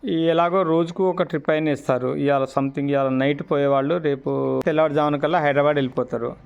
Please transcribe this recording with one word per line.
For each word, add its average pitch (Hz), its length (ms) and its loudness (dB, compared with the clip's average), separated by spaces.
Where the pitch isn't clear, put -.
ఈ 208 100 -4
ఎలాగో 170 480 2
రోజుకు 170 460 0
ఒక 180 140 0
ట్రిప్ 151 280 -4
అయినా 156 200 2
ఇస్తారు. 131 460 -2
ఇవాళ 143 260 2
something 135 480 -2
ఇవాళ 139 180 2
నైట్ 135 420 0
పోయేవాళ్ళు 143 460 2
రేపు 135 680 -2
తెల్లవారుజామున 151 520 0
కల్లా 151 220 0
హైదరాబాద్ 147 380 2
వెళ్ళిపోతారు. 127 680 -4